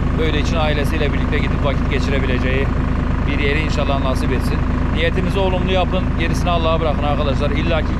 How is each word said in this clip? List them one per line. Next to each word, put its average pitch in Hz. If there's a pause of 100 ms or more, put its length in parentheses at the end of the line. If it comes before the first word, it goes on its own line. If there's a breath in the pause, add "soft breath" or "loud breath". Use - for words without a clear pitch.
(180)
böyle 151
için 151
ailesiyle 151
birlikte 131
gidip 135
vakit 139
geçirebileceği 131 (640)
bir 143
yeri 143
inşallah 135
nasip 127
etsin. - (380)
Niyetinizi 175
olumlu 185
yapın, 185 (140)
gerisini 170
Allah'a 160
bırakın 147
arkadaşlar. 143
İlla 160
ki -